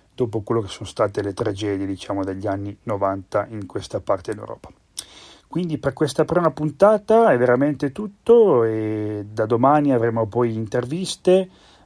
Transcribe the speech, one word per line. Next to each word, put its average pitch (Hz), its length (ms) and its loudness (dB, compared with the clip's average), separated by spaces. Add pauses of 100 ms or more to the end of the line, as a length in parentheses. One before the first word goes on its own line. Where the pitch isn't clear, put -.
(160)
dopo 110 260 -4
quello 117 200 -2
che 98 80 -10
sono - 180 -14
state 104 340 -2
le 101 120 -6
tragedie, 101 520 -4
diciamo, 98 380 -6
degli 95 240 -6
anni 101 360 -6
novanta 98 680 -4
in 107 160 -10
questa - 340 -8
parte 104 340 -4
d'Europa. 104 380 -14 (760)
Quindi 165 300 -4
per 135 160 -4
questa 151 320 -2
prima 170 260 0
puntata 208 800 4
è 127 60 4
veramente 131 540 2
tutto 202 720 4
e 107 680 -4
da 110 160 -2
domani 135 460 4
avremo 117 340 0
poi 117 300 -2
interviste, 170 960 0 (360)